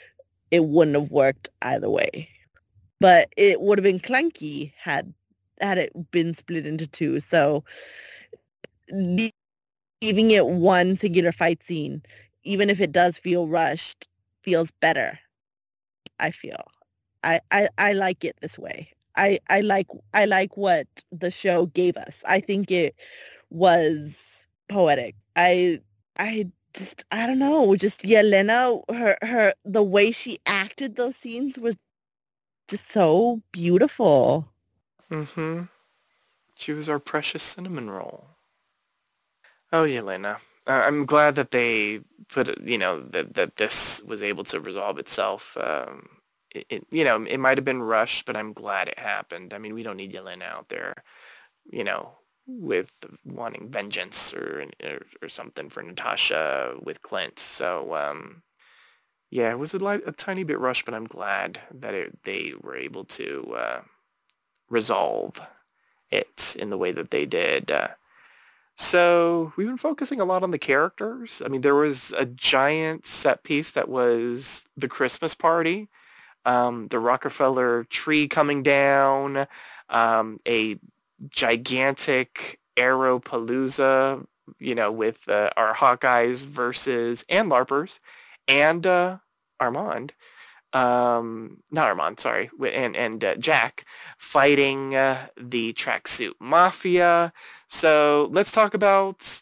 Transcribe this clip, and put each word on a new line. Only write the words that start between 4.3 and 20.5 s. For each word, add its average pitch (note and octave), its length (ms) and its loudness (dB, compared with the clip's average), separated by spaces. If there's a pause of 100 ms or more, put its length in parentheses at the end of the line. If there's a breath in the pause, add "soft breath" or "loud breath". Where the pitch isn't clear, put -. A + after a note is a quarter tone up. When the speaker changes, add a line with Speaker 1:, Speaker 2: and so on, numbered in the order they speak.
Speaker 1:
had, - 360 -4 (460)
had G3 180 0
it E3 140 0 (200)
been E3+ 220 0
split D#3+ 320 -8
into D#3 220 -6
two. C#3+ 320 -2
So D3 440 2 (1200 loud breath)
the F#3+ 440 -2 (680)
leaving A3 300 4
it G3 140 8
one F3+ 500 4
singular F3 360 2
fight E3+ 320 0
scene, D3 380 -6 (420 soft breath)
even G3+ 260 0
if G3 120 2
it E3+ 100 0
does F3 260 4
feel F3 300 -2
rushed, D#3+ 600 -4 (360)
feels E3 280 0 (100)
better, D3 380 0 (1000)
I D#3+ 120 -2
feel. - 320 -14 (600)
I, E3 160 2 (120)
I, G3+ 160 4 (100)
I G3+ 160 2
like F#3+ 320 -2
it - 160 -6
this - 160 -12
way. - 320 -14 (260)
I, G3 240 4 (100)
I G3 120 4
like, G3 260 2 (260)
I G#3 120 6
like G3 320 2